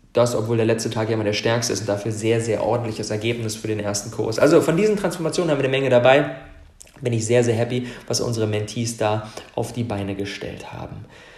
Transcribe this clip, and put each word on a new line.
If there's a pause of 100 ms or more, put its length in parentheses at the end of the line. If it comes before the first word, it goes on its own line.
(140)
das,
obwohl
der
letzte
Tag
ja
immer
der
stärkste
ist
und
dafür
sehr,
sehr
ordentliches
Ergebnis
für
den
ersten
Kurs.
Also
von
diesen
Transformationen
haben
wir
eine
Menge
dabei. (720)
Bin
ich
sehr,
sehr
happy, (200)
was
unsere
Mentees
da (260)
auf
die
Beine
gestellt
haben. (320)